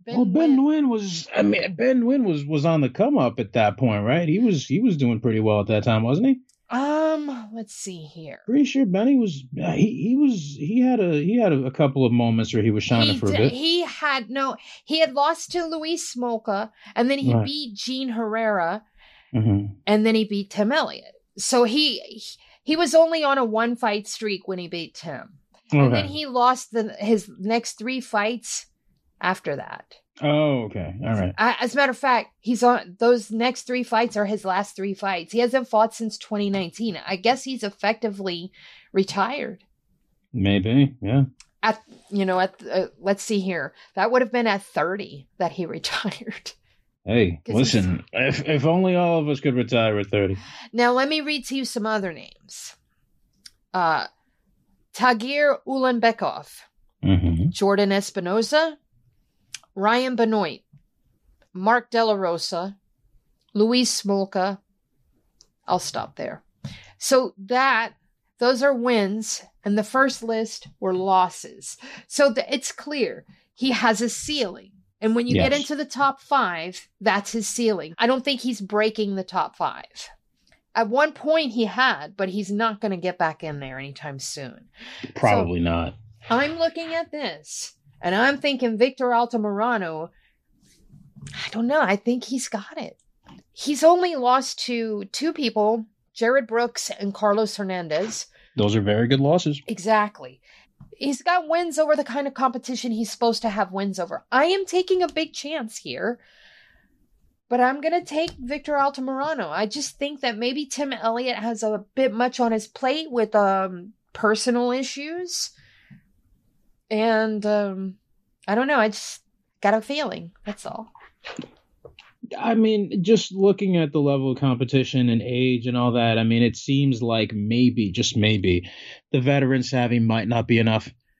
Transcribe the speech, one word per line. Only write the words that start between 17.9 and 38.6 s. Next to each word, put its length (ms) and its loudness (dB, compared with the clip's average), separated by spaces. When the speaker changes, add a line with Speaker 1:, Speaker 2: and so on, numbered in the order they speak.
Speaker 1:
Herrera, 720 -2
Speaker 2:
Mm-hmm. 380 2
Speaker 1:
and 180 4
then 80 4
he 100 2
beat 260 -6
Tim 200 0
Elliott. 420 -4
So 280 2
he, 340 0
he, 240 -16
he 140 0
was 180 0
only 300 6
on 120 4
a 80 2
one 300 0
fight 320 -2
streak 400 -6
when 140 -6
he 80 -10
beat 260 -8
Tim. 440 -14
And 200 6
then 120 2
Speaker 2:
Okay. 80 -8
Speaker 1:
he 140 -8
lost 440 2
the, 300 -4
his 280 0
next 360 -2
three 240 -6
fights 680 -4
after 360 -4
that. 380 -16
Speaker 2:
Oh, 440 2
okay. 280 -8
All 100 0
right. 220 0
Speaker 1:
I, 220 2
as 160 -4
a 20 0
matter 140 2
of 80 -8
fact, 300 0
he's 240 -2
on, 380 2
those 320 4
next 320 -2
three 180 -4
fights 340 0
are 100 0
his 180 -4
last 320 -2
three 180 -4
fights. 380 -6
He 80 2
hasn't 260 2
fought 300 4
since 200 -6
twenty 340 -4
nineteen. 540 -4
I 120 -4
guess 260 2
he's 220 -8
effectively 880 -4